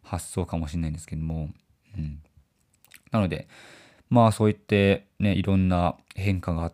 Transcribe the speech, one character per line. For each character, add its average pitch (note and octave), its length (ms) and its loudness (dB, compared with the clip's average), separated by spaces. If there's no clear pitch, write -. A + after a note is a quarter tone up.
発 - 260 -10
想 F2+ 180 -6
か F2 120 -8
も D#2+ 100 -6
し D2+ 80 -10
れ E2+ 60 -4
な D#2+ 60 -4
い D#2 40 -6
ん - 20 -6
で D#2+ 60 -10
す - 80 -20
け D#2 80 -12
ど D#2 80 -6
も、 D#2+ 260 -6
う - 20 -10
ん。 D2+ 220 -10
な A2+ 80 0
の F#2+ 80 2
で、 E2+ 200 -6
ま A#2 180 6
あ、 A2 40 4
そ A2 140 0
う G#2+ 40 6
い G#2 40 2
っ - 20 -4
て G2+ 520 2
ね、 G2+ 140 0
い F#2+ 100 0
ろ G2 140 2
ん F#2 100 2
な F2 300 0
変 G2 240 -2
化 F2 140 -4
が E2 100 -4
あ E2 40 -4
っ - 60 -10